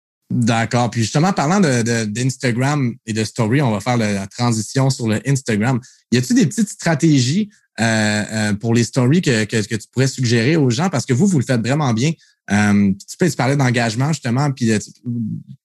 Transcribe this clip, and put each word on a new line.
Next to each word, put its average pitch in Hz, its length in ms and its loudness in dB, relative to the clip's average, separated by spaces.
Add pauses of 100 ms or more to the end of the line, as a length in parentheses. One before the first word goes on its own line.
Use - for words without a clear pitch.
(300)
D'accord. 117 640 0
Puis 117 120 -2
justement, 156 280 0
parlant 180 300 0
de, 131 200 2
de, 113 220 -2
d'Instagram 123 920 -2 (120)
et 113 80 -6
de 110 100 -2
story, 117 380 0
on 123 100 2
va 104 80 -2
faire 123 160 -2
le, 107 180 0
la 98 140 -4
transition 120 640 0
sur 123 180 -2
le 107 180 0
Instagram. 127 540 0 (320)
Y 117 60 4
a-t-il 127 180 0
des 240 100 4
petites 202 240 -2
stratégies, 160 800 0 (300)
euh, 110 40 -2 (480)
euh, 107 220 -2
pour 117 200 -2
les 117 100 4
stories 131 380 2
que, 117 220 2
que, 110 200 -4
que 113 120 -8
tu 104 160 -8
pourrais 131 160 0
suggérer 123 500 0
aux 139 140 4
gens ? 151 180 0
Parce 139 160 -4
que 131 80 0
vous, 143 140 2
vous 185 120 2
le 117 60 0
faites 123 160 0
vraiment 131 320 0
bien. 127 180 0 (400)
Euh, 101 460 4
puis - 100 -20
tu - 100 -18
peux, 180 120 2
tu 139 60 -4
parlais 135 200 0
d'engagement, 123 580 0
justement. 135 380 -2
Puis, 123 200 0
euh, 107 80 2
tu, - 100 -12 (760)